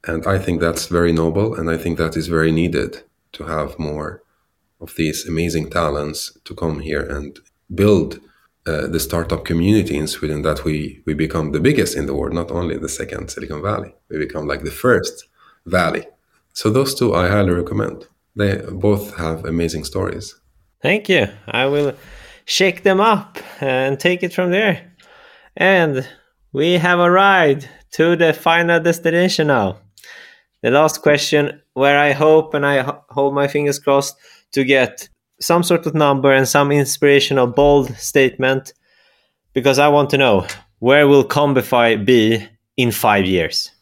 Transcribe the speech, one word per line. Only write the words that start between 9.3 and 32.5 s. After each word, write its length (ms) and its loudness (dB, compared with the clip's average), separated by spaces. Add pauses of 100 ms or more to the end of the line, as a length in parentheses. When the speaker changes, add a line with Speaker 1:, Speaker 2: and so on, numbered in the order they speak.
Speaker 1:
community 520 0
in 100 -4
Sweden 360 -6
that 200 -4
we, 420 -6
we 80 -4
become 380 -4
the 80 -4
biggest 380 0
in 80 -4
the 80 -6
world, 200 -6
not 180 -6
only 260 -6
the 120 -8
second 400 -10
Silicon 320 -12
Valley. 320 -6 (160)
We 80 -8
become, 300 -8
like, 160 -6
the 80 -8
first 540 -2 (400)
valley. 400 -2 (480)
So 160 -2
those 260 0
two 180 0
I 140 2
highly 240 2
recommend. 560 -4 (280)
They 220 0 (140)
both 460 -2
have 280 -6
amazing 400 -4
stories. 540 -8 (420)
Speaker 2:
Thank 280 -2
you. 180 2 (200)
I 180 -2
will 280 -2 (520)
check 380 -2
them 160 2
up 380 0 (240)
and 380 -2
take 240 0
it 100 -6
from 180 -2
there. 400 -2 (640)
And 520 2 (440)
we 220 0
have 260 2
arrived 680 4 (220)
to 240 2
the 180 2
final 460 2
destination 680 0
now. 300 0 (840)
The 100 0
last 300 2
question, 600 0 (120)
where 260 2
I 140 2
hope, 400 4